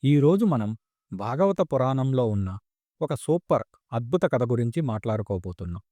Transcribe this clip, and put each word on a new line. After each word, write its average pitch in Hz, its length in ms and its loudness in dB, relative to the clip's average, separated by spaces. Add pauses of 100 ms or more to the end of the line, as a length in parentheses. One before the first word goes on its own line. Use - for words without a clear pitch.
ఈరోజు 147 420 4
మనం 113 300 0 (380)
భాగవత 143 480 -2
పురాణంలో 131 640 0
ఉన్న 98 300 -2 (440)
ఒక 156 120 -4
సూపర్ 151 500 0 (300)
అద్భుత 120 320 -2
కథ 123 180 2
గురించి 117 380 0
మాట్లాడుకోబోతున్నాం. 98 1000 -4 (100)